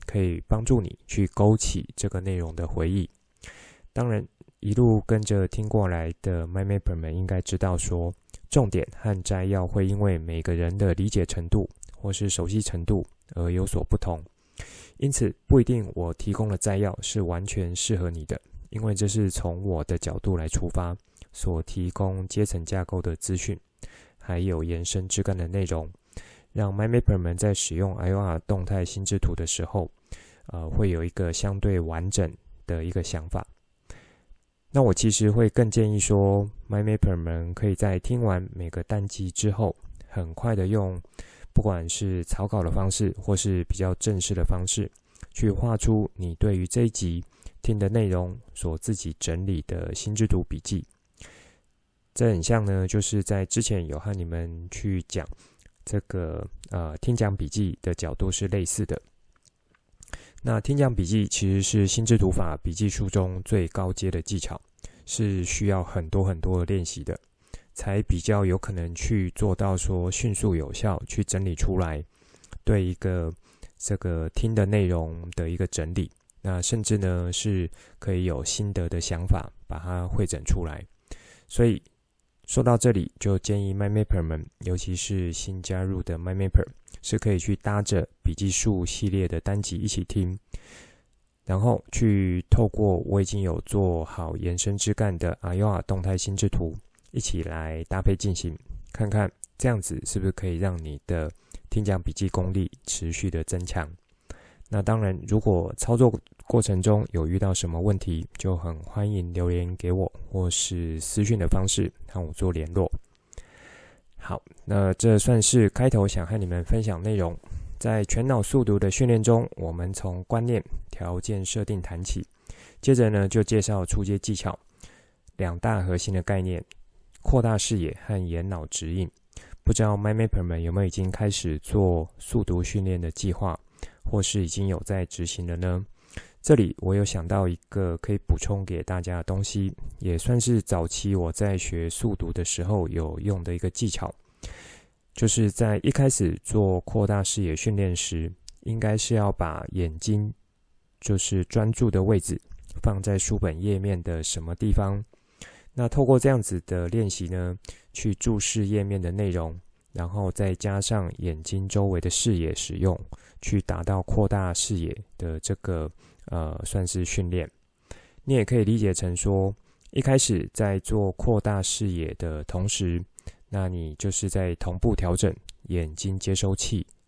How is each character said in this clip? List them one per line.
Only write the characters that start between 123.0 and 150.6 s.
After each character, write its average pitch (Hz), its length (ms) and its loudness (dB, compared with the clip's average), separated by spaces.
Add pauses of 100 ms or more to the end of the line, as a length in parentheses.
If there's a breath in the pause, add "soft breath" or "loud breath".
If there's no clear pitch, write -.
呢， 101 200 4
就 107 160 4
介 107 180 2
绍 98 220 0
初 104 180 0
阶 98 160 0
技 104 160 -4
巧， - 240 -6 (800 loud breath)
两 87 240 -4
大 110 200 0
核 92 160 0
心 98 160 -2
的 92 120 0
概 98 160 0
念， 92 240 -4 (580)
扩 131 180 6
大 113 160 4
视 107 220 0
野 78 260 -2
和 104 140 -2
延 85 300 -2
脑 85 180 -6
指 82 280 -6
引。 90 140 -2 (540 loud breath)
不 127 100 4
知 110 80 2
道 104 160 4
My 104 160 0
Mapper 110 300 2
们 85 180 -2
有 85 120 -2
没 95 80 2
有 98 60 2
已 90 40 0
经 92 180 -2
开 104 220 0
始 82 300 -2
做 90 480 2 (100)
速 - 240 -2
读 90 220 0
训 98 200 -2
练 92 160 -2
的 82 100 -4
计 95 220 -2
划， 85 260 -2 (460 loud breath)
或 104 180 2
是 98 220 0
已 82 40 -4
经 98 200 -2
有 92 120 -2
在 95 260 -2
执 - 200 -6
行 90 200 -6
了 87 100 -4
呢？ 90 280 -2 (560 loud breath)
这 - 140 8
里 104 240 4
我 92 160 0
有 101 100 4
想 90 220 -4
到 95 220 2
一 87 100 -4 (100)
个 90 280 -2
可 - 160 -4
以 101 60 0
补 - 200 0
充 98 260 -2
给 90 200 -6
大 90 180 -4
家 87 140 -4
的 85 80 -4
东 95 180 -2
西， 98 320 -2 (240)
也 87 180 -2
算 120 240 2
是 117 220 2
早 85 240 0
期 98 300 -2
我 85 160 0
在 101 260 0
学 85 320 -4
速 107 240 -2
读 85 180 -4
的 87 120 -2
时 - 180 -4
候 92 240 2
有 78 320 -4
用 95 240 -2
的 87 100 -6
一 87 60 -4
个 95 100 -2
技 107 200 -2
巧， - 260 -6 (960 loud breath)
就 - 140 0
是 107 240 4
在 107 320 2
一 - 80 4
开 135 180 6
始 87 360 2
做 95 380 4
扩 107 220 0
大 101 160 2
视 98 220 -2
野 80 140 0
训 107 180 0
练 95 220 2
时， 82 360 -4 (280)
应 113 180 -4
该 110 180 2
是 113 200 0
要 101 160 4
把 82 400 -4
眼 82 260 -2
睛 104 340 0 (680)